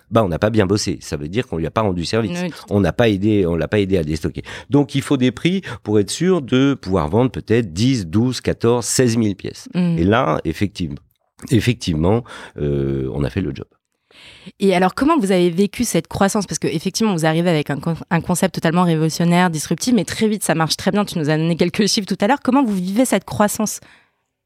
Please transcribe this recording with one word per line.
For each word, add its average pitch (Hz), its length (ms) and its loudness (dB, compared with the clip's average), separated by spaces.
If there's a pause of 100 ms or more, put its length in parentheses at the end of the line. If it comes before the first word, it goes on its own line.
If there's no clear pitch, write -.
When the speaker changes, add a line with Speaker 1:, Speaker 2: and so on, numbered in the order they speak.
Speaker 1:
bah, 113 160 2
on 92 40 0
n'a 78 100 -2
pas 107 120 2
bien 107 160 2
bossé. 101 340 0
Ça - 160 -8
veut 73 120 -6
dire 104 200 -4
qu'on 87 80 -6
lui 80 100 -2
a - 60 -4
pas 113 80 0
rendu 90 240 0
service. 110 260 -2
Speaker 2:
Oui, 175 200 -4
tout - 40 -12
à - 140 -20
fait. 95 60 -4
Speaker 1:
On 104 40 4
n'a 87 140 2
pas 120 160 0
aidé, 101 360 2
on 85 120 0
l'a 78 100 -2
pas 104 140 0
aidé 95 180 0
à 80 60 0
déstocker. 78 380 -6 (280)
Donc, 143 240 2
il 139 80 -2
faut 143 140 -2
des 127 160 2
prix 180 300 -2 (200)
pour 107 160 2
être 101 120 0
sûr 175 320 0
de 127 320 2
pouvoir 92 340 0
vendre 117 240 2
peut-être 107 400 -2
dix, 110 340 0
douze, 113 340 0
quatorze, 117 460 0
seize 120 300 2
mille 107 180 2
pièces. - 400 -12
Speaker 2:
Mm. 175 240 0
Speaker 1:
Et 87 60 2
là, 123 400 2
effectivement, 82 520 -4 (540)
effectivement, 104 720 2 (340)
euh, 67 580 -2
on 69 100 -2
a 65 60 -2
fait 98 100 -4
le 76 120 -4
job. 52 140 -12 (920)
Speaker 2:
Et 190 160 4
alors, 185 180 2
comment 311 240 2
vous 196 140 2
avez 175 180 4
vécu 190 320 0
cette 175 240 -2
croissance ? 196 400 0
Parce - 140 -8
que, 160 80 -2
effectivement, 196 440 -2
vous 160 140 0
arrivez 170 240 2
avec 151 200 0
un 135 100 -4
con-, 165 160 -4 (120)
un 170 120 2
concept 180 340 0
totalement 175 300 2
révolutionnaire, 170 640 2
disruptif, 160 420 -2
mais 196 120 4
très - 240 -2
vite, 208 160 -2
ça 170 100 2
marche 160 220 0
très - 160 -2
bien. 202 120 2
Tu - 140 -6
nous 151 120 0
as 156 60 2
donné 160 200 0
quelques 185 320 2
chiffres 202 180 -2
tout 190 140 -2
à 202 80 2
l'heure. 285 160 2
Comment 262 180 4
vous 214 140 0
vivez 196 280 2
cette 208 200 0
croissance ? - 560 -2 (640)